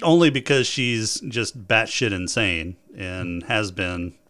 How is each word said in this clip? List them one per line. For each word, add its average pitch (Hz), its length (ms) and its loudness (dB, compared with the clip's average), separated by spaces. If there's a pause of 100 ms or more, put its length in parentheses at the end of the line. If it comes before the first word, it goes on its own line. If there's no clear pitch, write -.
only 170 280 6
because 135 360 2
she's 120 640 -2
just 113 400 -6
batshit 110 440 2
insane 90 640 -2 (200)
and 90 480 -6
has 107 260 -2
been 90 440 -4 (160)